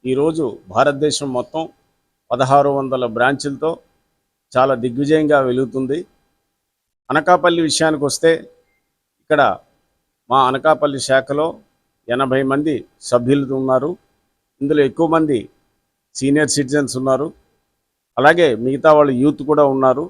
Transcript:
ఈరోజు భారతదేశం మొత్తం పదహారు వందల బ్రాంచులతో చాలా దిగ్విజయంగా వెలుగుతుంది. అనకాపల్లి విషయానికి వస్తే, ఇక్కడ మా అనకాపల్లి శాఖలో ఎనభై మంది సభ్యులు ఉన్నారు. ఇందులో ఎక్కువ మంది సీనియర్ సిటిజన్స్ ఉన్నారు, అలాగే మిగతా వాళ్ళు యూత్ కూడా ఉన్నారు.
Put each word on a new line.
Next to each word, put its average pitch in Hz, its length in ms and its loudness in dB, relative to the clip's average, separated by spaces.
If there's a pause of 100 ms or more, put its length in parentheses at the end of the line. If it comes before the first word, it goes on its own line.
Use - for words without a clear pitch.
(100)
ఈరోజు 151 340 0 (280)
భారతదేశం 139 640 0
మొత్తం 156 260 -6 (680)
పదహారు 135 480 2
వందల 131 260 -4 (100)
బ్రాంచులతో 139 560 -2 (840)
చాలా 131 280 2
దిగ్విజయంగా 143 640 0
వెలుగుతుంది. 127 520 -4 (1120)
అనకాపల్లి 170 580 2
విషయానికి 156 400 -2
వస్తే, 165 240 0 (920)
ఇక్కడ 151 200 0 (880)
మా 127 80 4 (120)
అనకాపల్లి 139 580 0
శాఖలో 139 380 0 (680)
ఎనభై 131 260 0 (120)
మంది 147 240 -2 (340)
సభ్యులు 127 520 0
ఉన్నారు. 131 280 0 (720)
ఇందులో 147 280 0
ఎక్కువ 165 260 -2
మంది 147 240 0 (800)
సీనియర్ 143 360 0
సిటిజన్స్ 135 440 -4
ఉన్నారు, 131 280 -2 (920)
అలాగే 160 280 6 (160)
మిగతా 139 340 2
వాళ్ళు 143 160 2 (100)
యూత్ 147 260 0
కూడా 147 240 4
ఉన్నారు. 135 360 0